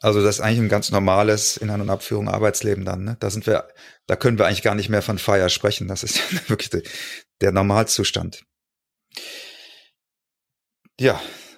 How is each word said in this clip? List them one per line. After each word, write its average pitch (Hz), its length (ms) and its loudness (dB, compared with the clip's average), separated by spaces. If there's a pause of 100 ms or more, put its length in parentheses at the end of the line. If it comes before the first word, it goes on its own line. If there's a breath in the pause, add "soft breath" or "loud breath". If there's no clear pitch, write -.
Also 104 220 4
das 101 140 4
ist - 40 -6
eigentlich 113 200 2
ein 107 80 2
ganz 104 240 0
normales, 101 640 2
in 104 140 -4
An- 104 100 -2
und 101 100 -4
Abführung, 104 380 -4
Arbeitsleben 101 560 0
dann, 95 180 -6
ne? 113 160 -6
Da 101 120 -4
sind 104 160 -6
wir, - 200 2 (400 loud breath)
da - 80 0
können 117 240 2
wir 101 80 6
eigentlich 98 160 0
gar 104 140 2
nicht 101 140 -4
mehr 104 120 2
von 101 160 -4
Feier 98 300 2
sprechen. 101 400 -2
Das 98 160 -6
ist - 160 -2
<laughs> - 280 -4
wirklich - 220 -2
der, 85 120 -2 (580 loud breath)
der 95 100 4
Normalzustand. 98 960 0 (2500 loud breath)
Ja, 127 200 4 (380 loud breath)